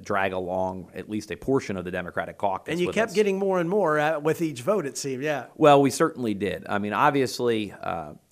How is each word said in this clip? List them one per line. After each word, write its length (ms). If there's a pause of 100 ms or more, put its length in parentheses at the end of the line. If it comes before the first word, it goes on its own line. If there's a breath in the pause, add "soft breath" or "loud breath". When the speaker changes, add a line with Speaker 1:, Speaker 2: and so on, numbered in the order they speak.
Speaker 1:
drag 300
along 600
at 140
least 220
a 60
portion 400
of 80
the 80
Democratic 460
caucus 340
Speaker 2:
And 80
you 80
Speaker 1:
with 80
Speaker 2:
kept 140
Speaker 1:
us. 40
Speaker 2:
getting 240
more 220
and 100
more, 300
uh, 180
with 240
each 200
vote, 220
it 140
seemed, 240
yeah. 220 (120)
Speaker 1:
Well, 240
we 100
certainly 440
did. 340
I 100
mean, 140
obviously, 800
uh, 420 (180)